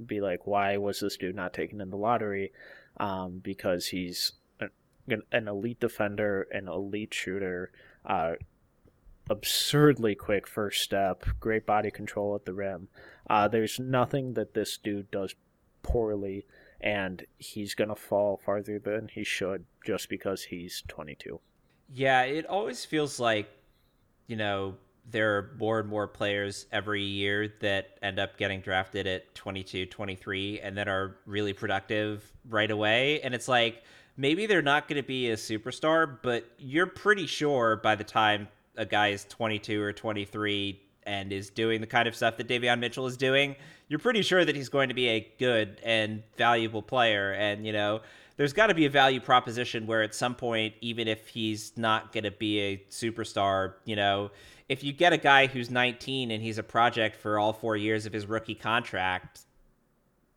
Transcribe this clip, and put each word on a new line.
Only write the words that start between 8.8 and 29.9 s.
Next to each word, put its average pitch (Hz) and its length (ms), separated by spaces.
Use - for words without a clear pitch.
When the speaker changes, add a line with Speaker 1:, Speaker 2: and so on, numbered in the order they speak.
Speaker 1:
absurdly 117 840
quick 101 320
first 104 340
step, 98 440
great 110 240
body 104 260
control 104 420
at 101 120
the 92 80
rim. 95 340
Uh, 104 200
there's 110 280
nothing 127 580
that 107 180
this - 240
dude 101 340
does 98 240
poorly, 101 640
and 98 440
he's - 380
gonna 107 200
fall 101 480
farther 104 360
than 107 280
he 107 160
should 95 420
just 101 240
because 98 340
he's 90 440
twenty-two. - 520
Speaker 2:
Yeah, 131 300
it 151 240
always 214 380
feels 151 340
like, 110 300
you 117 80
know, 98 400
there 107 280
are 98 200
more 110 220
and 104 80
more 104 200
players 101 640
every 104 320
year 101 560
that 98 420
end 98 180
up 98 180
getting 98 240
drafted 95 440
at 92 300
twenty-two, 95 500
twenty-three, 98 760